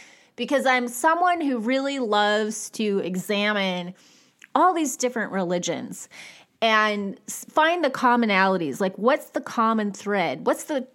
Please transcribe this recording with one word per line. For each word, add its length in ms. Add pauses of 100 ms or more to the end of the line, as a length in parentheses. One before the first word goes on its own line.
(360)
because 300
I'm 220
someone 540
who 180
really 400
loves 720
to 280
examine 960 (580)
all 200
these 220
different 360
religions 760 (540)
and 680
s-, 220
find 340
the 60
commonalities. 880
Like, 180
what's 340
the 100
common 500
thread? 540
What's 200
the 300